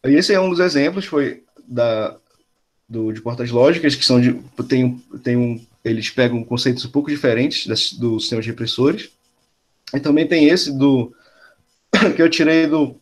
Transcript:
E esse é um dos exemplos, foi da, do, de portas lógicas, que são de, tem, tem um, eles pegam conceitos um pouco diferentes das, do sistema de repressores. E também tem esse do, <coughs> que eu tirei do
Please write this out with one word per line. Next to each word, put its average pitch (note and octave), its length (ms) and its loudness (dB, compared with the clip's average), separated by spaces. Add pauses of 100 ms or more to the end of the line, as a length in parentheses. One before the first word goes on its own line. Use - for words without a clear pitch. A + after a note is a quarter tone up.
E C3+ 60 0
esse F#3 220 4
é F#3+ 60 4
um F#3+ 100 2
dos F3 120 -2
exemplos, F3 460 0
foi C#3+ 360 -4 (240)
da, A#2 500 -2 (720)
do, A2 240 -6
de G#2+ 80 -10
portas A#2+ 300 -6
lógicas, D3 460 4
que - 80 -4
são B2 160 4
de, B2 120 4 (360)
tem, B2+ 280 0 (280)
tem A#2+ 120 0
um, A#2+ 300 -2 (180)
eles A2+ 240 -4
pegam B2 360 0
conceitos B2 400 -2
um A#2+ 80 -12
pouco D3 180 -2
diferentes C#3 560 -2
das, - 260 -4
do A2+ 280 -4
sistema A2+ 200 -4
de A2 100 -8
repressores. B2 600 -2 (840)
E C#3 60 -4
também D3+ 260 0
tem D#3 240 4
esse E3+ 220 2
do, C3+ 420 0 (800)
<coughs> F#3+ 240 2
que E3 80 2
eu E3 80 6
tirei D#3+ 380 2
do D3 340 0